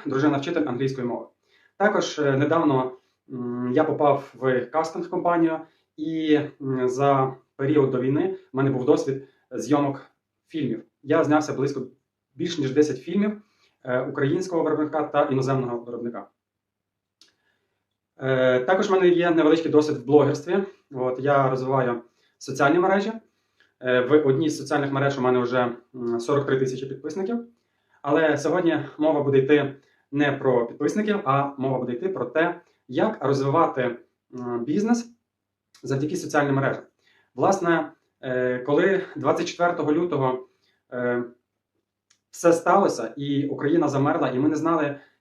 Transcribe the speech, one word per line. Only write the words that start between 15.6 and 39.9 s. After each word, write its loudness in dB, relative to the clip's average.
виробника. -10
Е, 2
також 0
в 4
мене 4
є 4
невеличкий 4
досвід 4
в -12
блогерстві. 2
От, -4
я 2
розвиваю -2
соціальні 2
мережі. 2
Е, 2
в 4
одній 2
з -8
соціальних -2
мереж 0
у -6
мене 4
вже, 0
м, -4
сорок 0
три 0
тисячі -4
підписників. -8
Але 2
сьогодні 0
мова 2
буде 2
йти 2
не 0
про 2
підписників, -2
а 2
мова -2
буде -4
йти -4
про -4
те, 0
як -2
розвивати, 0
м, -6
бізнес 0
завдяки -4
соціальним -2
мережам. -2
Власне, 0
е, -2
коли 2
двадцять -2
четвертого -2